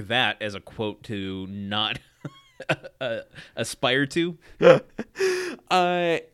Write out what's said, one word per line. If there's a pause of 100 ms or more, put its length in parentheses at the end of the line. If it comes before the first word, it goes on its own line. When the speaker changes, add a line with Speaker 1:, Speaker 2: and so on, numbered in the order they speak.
Speaker 1:
that
as
a
quote
to
not, (520)
<laughs>
uh, (360)
aspire
to. (220)
Speaker 2:
<laughs> (880)
Uh, (160)